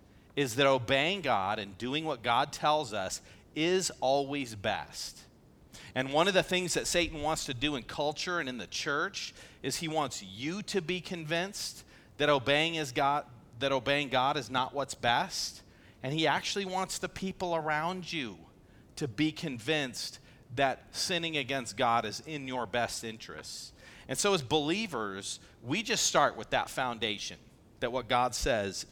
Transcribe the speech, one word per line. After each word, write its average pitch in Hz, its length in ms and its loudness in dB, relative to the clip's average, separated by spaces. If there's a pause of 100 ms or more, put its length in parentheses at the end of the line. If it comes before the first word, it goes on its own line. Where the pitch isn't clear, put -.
(360)
is 135 200 2
that 139 100 6
obeying 135 560 4
God 107 360 2
and 98 200 -8
doing 135 260 -2
what 139 180 -4
God 127 300 2
tells 151 400 2
us 95 300 -4 (340)
is 170 340 2 (100)
always 135 540 2
best. 95 680 -6 (760)
And 131 160 -2
one 160 160 6
of 196 60 2
the 185 100 6
things 180 300 0
that 127 120 0
Satan 160 360 0
wants 151 240 -2
to 143 80 -4
do 143 200 0
in 123 80 -4
culture 156 560 -2
and 143 100 -2
in 127 100 -6
the 98 100 -10
church - 680 -4 (300)
is 139 120 -2
he 165 120 -4
wants 151 340 -2
you 127 400 -6
to - 180 -2
be 175 200 -2
convinced 170 840 -4 (360)
that 147 100 4
obeying 147 480 4
is 147 160 -2
God, 143 320 2 (340)
that 135 140 2
obeying 139 380 2
God 131 260 4
is 123 120 -4
not 127 260 0
what's 135 200 -2
best. - 680 0 (420)
And 135 80 -2
he 160 140 2
actually 185 400 0
wants 185 320 -2
the 185 100 -4
people 185 480 -2
around 160 560 0
you 117 260 -4 (560)
to 151 140 -4
be 151 240 2
convinced 139 880 -4 (340)
that 135 380 2
sinning 165 440 -2
against 127 400 -2
God 117 280 4
is 104 220 -6
in 147 200 -6
your 127 200 -2
best 113 360 -2
interests. 110 680 -12 (340)
And 131 120 -2
so 202 160 4
as 165 80 2
believers, 143 1000 -2 (220)
we 151 200 -2
just 214 220 0
start 143 320 4
with 107 140 -8
that 123 180 2
foundation, 113 680 -4 (420)
that 120 100 0
what 123 160 -4
God 123 280 4
says 104 580 0